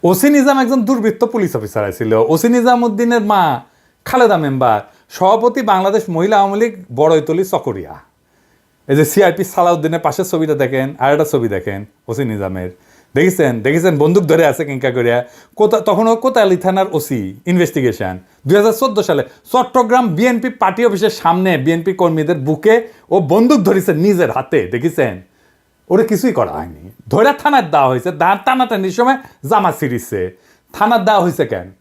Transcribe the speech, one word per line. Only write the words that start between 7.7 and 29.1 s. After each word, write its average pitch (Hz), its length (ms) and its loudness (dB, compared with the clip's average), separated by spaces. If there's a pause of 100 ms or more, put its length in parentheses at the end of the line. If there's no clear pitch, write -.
এই 143 80 2
যে 151 100 4
সিআইপি 185 380 2
সালাউদ্দিনের 170 560 0
পাশের 165 260 -4
ছবিটা 160 300 -2
দেখেন, 135 440 -2
আর 135 120 2
একটা 151 140 2
ছবি 123 220 -2
দেখেন 98 380 -6 (220)
ওসি 120 180 -6
নিজামের, 95 440 -6 (460)
দেখেছেন, 147 460 0
দেখেছেন 160 360 0
বন্দুক 170 260 2
ধরে 160 220 2
আছে 143 200 0
কেঙ্কা 135 260 -4
করিয়া। 120 320 0 (320)
কোতা-, 214 240 2
তখন 214 280 0
ও 226 80 2
কোতালি 226 420 2
থানার 190 340 0
ওসি 107 540 -6
ইনভেস্টিগেশন। 127 760 0 (280)
দুই 180 100 4
হাজার 208 160 4
চোদ্দ 220 280 -2
সালে 156 220 0 (280)
চট্টগ্রাম 254 560 2
বিএনপি 233 420 0
পার্টি 220 360 -2
অফিসের 202 240 0
সামনে 185 480 0
বিএনপি 165 360 -2
কর্মীদের 170 440 0
বুকে 156 500 0 (220)
ও 185 100 2
বন্দুক 220 400 2
ধরেছে 190 340 0
নিজের 175 380 0
হাতে, 131 360 -2
দেখেছেন? 120 540 -4 (680)
ওরে 208 140 4
কিছুই 214 300 -2
করা 113 180 -2
হয়নি, 80 400 -14 (160)
ধরে 214 260 2
থানায় 233 300 0
দেওয়া 147 240 2
হয়েছে। 127 240 -2
দা-, 165 340 0
টানাটানির 233 460 -2
সময় 247 260 0 (280)